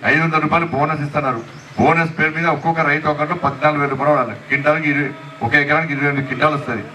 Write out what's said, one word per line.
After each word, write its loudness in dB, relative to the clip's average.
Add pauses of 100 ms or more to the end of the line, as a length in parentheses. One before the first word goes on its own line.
(120)
ఐదు 4
వందల 2
రూపాయలు 2
బోనస్ 0
ఇస్తున్నారు. -2 (340)
బోనస్ 4
పేరు 2
మీద 0 (100)
ఒక్కొక్క 0 (100)
రైతు 0
అకౌంట్లో -2
పద్నాలుగు 0
వేల 0
రూపాయలు 2
వాడాలి. -2 (140)
క్వింటాల్కి 2
ఇరవై, -2 (340)
ఒక 0 (100)
ఎకరానికి 0
ఇరవై 0
ఎనిమిది -2
క్వింటాలు 0
వస్తుంది. -6 (100)